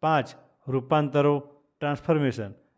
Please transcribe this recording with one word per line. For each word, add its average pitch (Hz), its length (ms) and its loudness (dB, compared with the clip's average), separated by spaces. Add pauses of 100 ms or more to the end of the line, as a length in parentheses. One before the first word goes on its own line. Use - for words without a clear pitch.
પાંચ 156 240 2 (400)
રૂપાંતરો, 143 680 2 (420)
ટ્રાન્સફોર્મેશન 143 720 -2 (260)